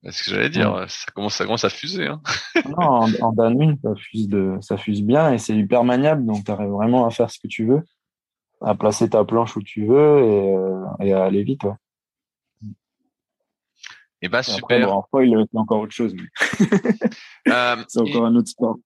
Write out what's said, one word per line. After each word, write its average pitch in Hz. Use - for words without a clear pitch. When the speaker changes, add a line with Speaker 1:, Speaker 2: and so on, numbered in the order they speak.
Speaker 1:
C'est -
ce -
que -
j'allais 101
dire, 131
Speaker 2:
Ouais. 92
Speaker 1:
ça -
commence, 101
ça 101
commence 110
à 101
fuser, 170
hein. 151
Speaker 2:
Non, 165
en, 117
en 113
downwind, 127
ça 107
fuse 107
de, 95
ça 101
fuse 104
bien 139
et 117
c'est 110
hyper 107
maniable, 131
donc 107
t'arrives 104
vraiment 117
à 117
faire 117
ce -
que -
tu -
veux, 139
à 107
placer 107
ta 107
planche 113
où 107
tu 107
veux 143
et, 101
euh, 95
et 101
à 95
aller 98
vite, 135
ouais. 101
Speaker 1:
Eh 95
ben, 120
Speaker 2:
Et 127
après, -
Speaker 1:
super. 113
Speaker 2:
bon, 98
en 98
foil, 117
c'est 113
encore 110
autre 107
chose, 107
mais 90
<laughs> -
Speaker 1:
Euh, 123
Speaker 2:
c'est 120
encore 117
un 117
autre 120
sport. 113